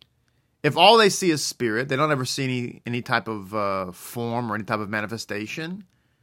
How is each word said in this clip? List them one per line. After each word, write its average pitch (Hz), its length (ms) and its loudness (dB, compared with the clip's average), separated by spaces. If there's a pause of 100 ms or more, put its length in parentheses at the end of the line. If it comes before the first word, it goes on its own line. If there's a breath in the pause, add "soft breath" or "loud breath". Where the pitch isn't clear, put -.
(640)
If 143 160 2
all 202 180 10
they 214 140 8
see 180 200 2
is 151 140 0
spirit, 120 460 -2
they 131 60 0
don't 151 140 2
ever 131 140 -2
see 135 200 -4
any, 123 420 -6
any 120 160 -4
type 117 260 0
of, 101 260 -8
uh, 95 380 -2
form 117 580 -6
or 104 40 -4
any 107 100 -6
type 107 160 -2
of 101 80 -8
manifestation, 110 960 -8 (380)